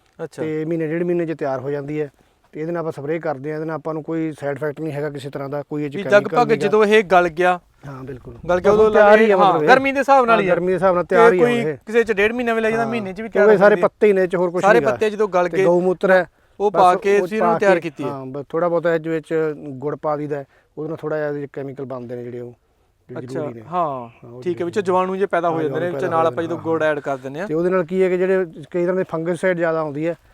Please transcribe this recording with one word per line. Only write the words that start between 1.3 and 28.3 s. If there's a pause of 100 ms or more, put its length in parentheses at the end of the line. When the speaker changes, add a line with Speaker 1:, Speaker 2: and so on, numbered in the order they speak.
Speaker 2:
ਤਿਆਰ
ਹੋ
ਜਾਂਦੀ
ਹੈ। (420)
ਤੇ
ਇਹਦੇ
ਨਾਲ
ਆਪਾਂ
ਸਪਰੇਅ
ਕਰਦੇ
ਹਾਂ,
ਇਹਦੇ
ਨਾਲ
ਆਪਾਂ
ਨੂੰ
ਕੋਈ
ਸਾਈਡ
ਇਫੈਕਟ
ਨਹੀਂ
ਹੈਗਾ
ਕਿਸੇ
ਤਰ੍ਹਾਂ
ਦਾ,
ਕੋਈ
ਇਹ
'ਚ
Speaker 1:
ਵੀ
Speaker 2:
ਕੈਮੀਕਲ
Speaker 1:
ਲਗਭਗ
Speaker 2:
ਨਹੀਂ
ਗਾ।
Speaker 1:
ਜਦੋਂ
ਇਹ
ਗਲ
ਗਿਆ, (260)
Speaker 2:
ਹਾਂ,
ਬਿਲਕੁਲ। (140)
Speaker 1:
ਗਲ
ਗਿਆ
Speaker 2:
ਉਦੋਂ
Speaker 1:
ਉਦੋਂ
Speaker 2:
ਤਿਆਰ
ਹੀ
ਆ
Speaker 1:
ਹਾਂ,
Speaker 2:
ਮਤਲਬ
ਇਹ।
Speaker 1:
ਗਰਮੀ
ਦੇ
ਹਿਸਾਬ
ਨਾਲ
Speaker 2:
ਹਾਂ,
Speaker 1:
ਹੀ
ਆ।
Speaker 2:
ਗਰਮੀ
ਦੇ
ਹਿਸਾਬ
ਨਾਲ
Speaker 1:
ਤੇ
Speaker 2:
ਤਿਆਰ
ਹੀ
ਆ
Speaker 1:
ਕੋਈ
Speaker 2:
ਇਹ। (100)
Speaker 1:
ਕਿਸੇ
'ਚ
ਡੇਢ
ਮਹੀਨੇ
ਵੀ
ਲੱਗ
ਜਾਂਦਾ,
Speaker 2:
ਹਾਂ।
Speaker 1:
ਮਹੀਨੇ
'ਚ
ਵੀ
ਤਿਆਰ
Speaker 2:
ਕਿਉਂਕਿ
Speaker 1:
ਹੋ
Speaker 2:
ਸਾਰੇ
Speaker 1:
ਜਾਂਦੀ
ਹੈ।
Speaker 2:
ਪੱਤੇ
ਹੀ
ਨੇ,
ਇਹ
'ਚ
ਹੋਰ
ਕੁਛ
Speaker 1:
ਸਾਰੇ
Speaker 2:
ਨਹੀਂ
ਗਾ।
Speaker 1:
ਪੱਤੇ
ਜਦੋਂ
ਗਲ
Speaker 2:
ਤੇ
Speaker 1:
ਗਏ,
Speaker 2:
ਗਊਮੂਤਰ
ਹੈ, (340)
Speaker 1:
ਉਹ
Speaker 2:
ਬਸ
Speaker 1:
ਪਾ
ਕੇ
Speaker 2:
ਉਹ
Speaker 1:
ਤੁਸੀਂ
ਇਹਨੂੰ
Speaker 2:
ਪਾ
Speaker 1:
ਤਿਆਰ
Speaker 2:
ਕੇ,
Speaker 1:
ਕੀਤੀ
ਹੈ।
Speaker 2:
ਹਾਂ,
ਬਸ
ਥੋੜਾ
ਬਹੁਤਾ
ਇਹਦੇ
ਵਿੱਚ (140)
ਗੁੜ
ਪਾ
ਦਈਦਾ, (340)
ਉਹਦੇ
ਨਾਲ
ਥੋੜਾ
ਜਿਹਾ
ਕੈਮੀਕਲ
ਬਣਦੇ
ਨੇ
ਜਿਹੜੇ
ਉਹ, (560)
ਜਿਹੜੇ
Speaker 1:
ਅੱਛਾ,
Speaker 2:
ਜ਼ਰੂਰੀ
ਨੇ।
Speaker 1:
ਹਾਂ,
Speaker 2:
ਹਾਂ,
ਉਹ
Speaker 1:
ਠੀਕ
ਹੈ,
ਵਿੱਚ
Speaker 2:
ਜ਼ਰੂਰੀ
Speaker 1:
ਜੀਵਾਣੂ
ਜੇ
ਪੈਦਾ
ਹੋ
Speaker 2:
ਹਾਂ,
Speaker 1:
ਜਾਂਦੇ
ਨੇ,
Speaker 2:
ਜੀਵਾਣੂ
Speaker 1:
ਵਿੱਚ
Speaker 2:
ਪੈਦਾ
Speaker 1:
ਨਾਲ
Speaker 2:
ਹੋ
Speaker 1:
ਆਪਾਂ
ਜਦੋਂ
Speaker 2:
ਜਾਂਦੇ
Speaker 1:
ਗੁੜ
Speaker 2:
ਨੇ।
Speaker 1:
ਐਡ
ਕਰ
ਦਿੰਦੇ
ਆ।
Speaker 2:
ਤੇ
ਉਹਦੇ
ਨਾਲ
ਕੀ
ਹੈ
ਕਿ
ਜਿਹੜੇ (260)